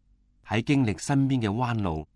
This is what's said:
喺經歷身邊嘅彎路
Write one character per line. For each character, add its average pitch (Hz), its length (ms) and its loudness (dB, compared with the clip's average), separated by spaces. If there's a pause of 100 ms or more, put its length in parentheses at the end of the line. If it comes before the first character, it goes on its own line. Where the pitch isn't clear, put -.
(460)
喺 104 160 -2
經 139 240 2
歷 101 140 -2
身 139 280 2
邊 131 140 0
嘅 110 80 0
彎 117 320 -2
路 80 340 -4